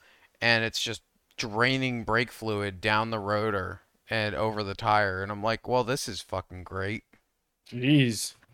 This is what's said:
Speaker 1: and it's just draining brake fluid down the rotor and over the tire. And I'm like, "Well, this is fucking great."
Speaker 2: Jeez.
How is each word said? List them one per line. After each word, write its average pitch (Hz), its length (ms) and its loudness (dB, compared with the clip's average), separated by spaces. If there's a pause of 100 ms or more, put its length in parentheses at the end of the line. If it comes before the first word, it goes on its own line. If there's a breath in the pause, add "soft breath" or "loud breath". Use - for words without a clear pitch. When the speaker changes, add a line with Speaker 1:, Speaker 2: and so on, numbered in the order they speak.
(420)
Speaker 1:
and 117 220 4
it's 110 180 -4
just 113 200 -6 (360)
draining 123 680 0
brake 113 280 0
fluid 101 500 -4
down 107 300 2
the 110 80 -2
rotor 101 600 -2 (280)
and 107 260 -2
over 107 280 -2
the 98 120 -6
tire. 104 480 2
And 101 80 -6
I'm 101 120 -8
like, 113 240 -2
"Well, 123 160 2
this 127 260 -4
is 90 120 -8
fucking 92 420 -8
great." 95 400 -6 (680)
Speaker 2:
Jeez. 127 640 4 (200)